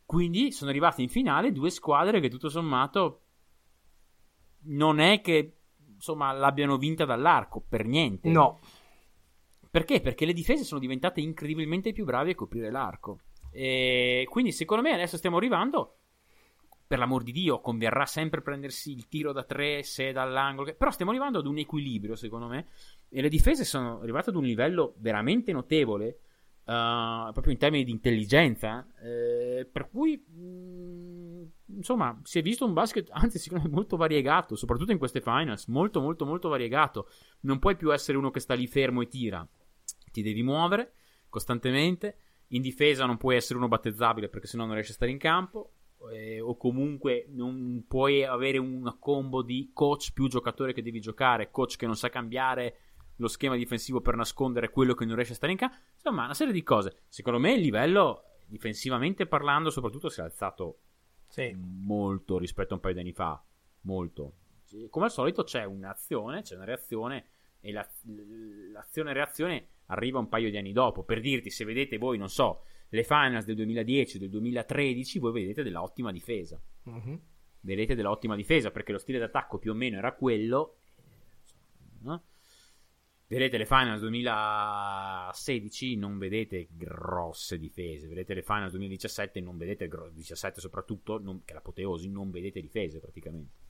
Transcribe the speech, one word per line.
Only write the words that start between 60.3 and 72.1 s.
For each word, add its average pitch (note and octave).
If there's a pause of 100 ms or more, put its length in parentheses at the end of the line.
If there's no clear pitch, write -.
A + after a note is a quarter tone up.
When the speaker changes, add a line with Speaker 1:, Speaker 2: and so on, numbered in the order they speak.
Speaker 2:
Sì. B2
Speaker 1:
molto F#2+
rispetto F2+
a G2+
un E2+
paio F#2
di F2+
anni F2
fa. D#2+ (380)
Molto. F2 (560)
Come -
al A#3
solito D3+
c'è A#2+
un'azione, G2
c'è -
una F#2
reazione A#2+ (340)
e G#2
la, G#2 (840)
l'azione D3
e C#3
reazione D3 (200)
arriva B2+
un A2
paio A2+
di G#2
anni G2
dopo. G#2+
Per A2
dirti, B2
se -
vedete A#2+
voi, A#2+